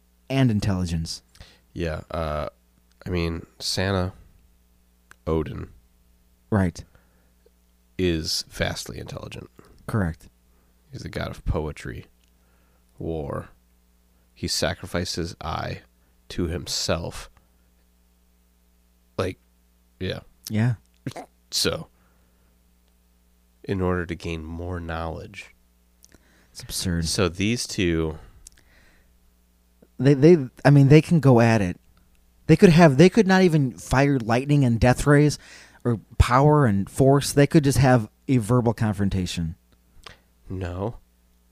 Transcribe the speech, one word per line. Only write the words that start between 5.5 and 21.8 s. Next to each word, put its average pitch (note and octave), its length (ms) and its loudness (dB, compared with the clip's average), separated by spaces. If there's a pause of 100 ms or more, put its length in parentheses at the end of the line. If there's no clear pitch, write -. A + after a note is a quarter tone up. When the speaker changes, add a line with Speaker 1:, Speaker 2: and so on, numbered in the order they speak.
Speaker 1:
Right. F#2+ 320 -2 (1120)
Speaker 2:
is E2+ 520 -2
vastly - 500 -8
intelligent. - 500 -16 (380)
Speaker 1:
Correct. F2+ 400 -4 (640)
Speaker 2:
He's C3 120 -16
the E2+ 60 -12
god - 200 -8
of - 160 -14
poetry, - 600 -8 (920)
war. - 520 -10 (840)
He - 140 -10
sacrificed F2 680 -6
his E2+ 240 -8
eye D#2+ 400 -10 (480)
to F2 180 -6
himself. E2 840 -8 (1900)
Like, F#2 200 -6 (600)
yeah. F#2 220 -8 (280)
Speaker 1:
Yeah. A2 260 0 (760)
Speaker 2:
So, - 360 -4 (1800)